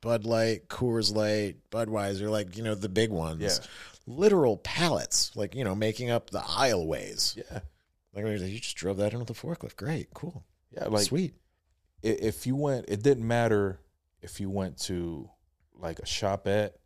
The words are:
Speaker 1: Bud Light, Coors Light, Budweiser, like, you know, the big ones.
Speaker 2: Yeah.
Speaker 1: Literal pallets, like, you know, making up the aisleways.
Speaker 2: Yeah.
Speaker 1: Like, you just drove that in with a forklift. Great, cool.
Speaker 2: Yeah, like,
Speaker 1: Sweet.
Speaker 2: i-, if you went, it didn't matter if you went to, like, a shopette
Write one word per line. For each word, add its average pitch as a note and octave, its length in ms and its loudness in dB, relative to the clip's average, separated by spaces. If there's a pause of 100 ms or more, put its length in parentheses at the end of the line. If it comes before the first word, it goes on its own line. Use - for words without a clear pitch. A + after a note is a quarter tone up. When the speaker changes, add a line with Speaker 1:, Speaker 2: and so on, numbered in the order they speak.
Speaker 1:
Bud A2+ 240 2
Light, A2+ 420 2
Coors A2+ 440 2
Light, G#2+ 440 2 (140)
Budweiser, G#2+ 600 -2
like, G2+ 260 -2
you A2+ 60 -8
know, A2 140 0
the G2+ 140 -4
big A2 200 2
ones. D#2+ 320 -2
Speaker 2:
Yeah. G2 240 0 (400)
Speaker 1:
Literal D3+ 520 6
pallets, - 760 0
like, G2+ 200 -4
you B2+ 100 -2
know, F#2+ 100 0
making A2 360 0
up A#2 200 0
the F#2+ 100 -4
aisleways. F2+ 960 0
Speaker 2:
Yeah. - 240 -10 (520)
Speaker 1:
Like, G#2 140 -4 (140)
you F#2+ 200 -6
just - 160 -8
drove F#2+ 220 -2
that G#2 160 2
in A#2 60 -4
with A#2 100 -8
a - 20 -6
forklift. - 440 -8
Great, C#3 360 -4
cool. - 320 -12 (260)
Speaker 2:
Yeah, - 180 -6
like, G#2 180 2
Speaker 1:
Sweet. D#3+ 280 0 (680)
Speaker 2:
i-, G#2+ 40 2
if G#2 380 0
you C3 100 0
went, C#3+ 320 0
it G#2 140 -2
didn't B2 240 4
matter A2 540 4 (400)
if - 180 -14
you G2 120 -4
went F#2+ 320 -2
to, E2+ 480 -6 (440)
like, E2 240 -8
a - 80 -12
shopette G2+ 680 0 (140)